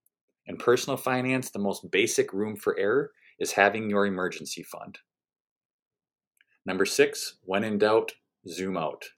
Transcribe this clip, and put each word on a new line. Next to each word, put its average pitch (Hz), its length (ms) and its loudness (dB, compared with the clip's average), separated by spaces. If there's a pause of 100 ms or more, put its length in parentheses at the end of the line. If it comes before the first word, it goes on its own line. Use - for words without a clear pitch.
(460)
In 82 120 -10
personal 123 380 2
finance, 127 540 -2
the - 100 -8
most 98 320 -4
basic 110 400 2
room 104 240 -4
for 104 220 -2
error 113 360 0 (260)
is 101 140 -4
having 104 360 4
your 101 160 4
emergency 92 560 -4
fund. - 380 -16 (1600)
Number 95 220 0
six, - 560 0
when 98 220 0
in 104 160 -2
doubt, 110 340 4 (340)
zoom 92 300 -4
out. 78 280 -6 (120)